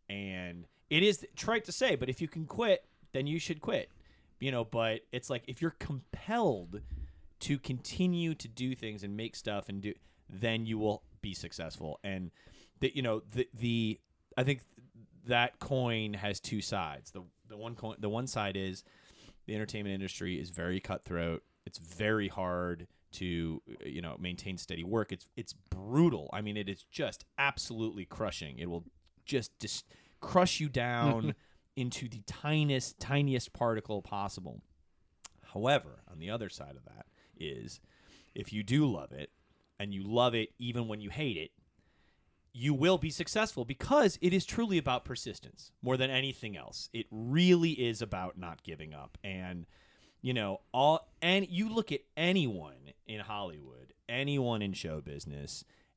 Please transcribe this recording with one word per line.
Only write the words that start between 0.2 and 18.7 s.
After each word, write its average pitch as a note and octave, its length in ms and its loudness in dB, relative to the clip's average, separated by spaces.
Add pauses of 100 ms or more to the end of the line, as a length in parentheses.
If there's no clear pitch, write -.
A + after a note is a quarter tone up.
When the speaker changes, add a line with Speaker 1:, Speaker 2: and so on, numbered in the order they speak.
Speaker 1:
it D#3 120 4
is G3+ 220 4 (120)
trite A3 300 0
to E3+ 60 -8
say, B3 240 2
but B2+ 120 -2
if B2+ 120 -2
you D#3+ 80 -2
can D#3+ 180 -6
quit, G#3 380 4 (280)
then C3+ 140 0
you D#3 120 0
should D3+ 220 -4
quit. - 300 -2 (500)
You C3+ 120 0
know, A#2+ 120 2
but A2+ 360 2 (120)
it's B2 180 -4
like, B2 160 -4
if B2+ 140 -8
you're D#3+ 180 0
compelled C3 1000 -2 (600)
to C#3+ 180 0
continue E3 760 0
to - 140 -10
do B2+ 260 -4
things G#2+ 300 -8
and G2+ 120 -4
make A2 200 -4
stuff G2+ 320 -4
and G2 120 -6
do, G2+ 120 -4 (360)
then A2+ 380 0
you A2 120 0
will G#2+ 240 2 (200)
be G2 120 -4
successful. D#2+ 680 -8
And F#2 300 -4 (480)
the, C3 140 2
you C#3 80 -2
know, A2 280 0
the, B2 240 0
the, A#2 460 0 (360)
I B2+ 60 4
think C3 200 2 (640)
that A#2+ 340 4
coin A2+ 540 0
has G2+ 260 -2
two G#2+ 200 -2
sides. D#2+ 520 -4
The, F#2+ 100 -10 (260)
the G#2+ 80 -16
one A2+ 200 -10
coin, A2 240 -6
the G#2 80 0
one A#2 180 0
side G2+ 300 0
is F#2+ 260 -2 (640)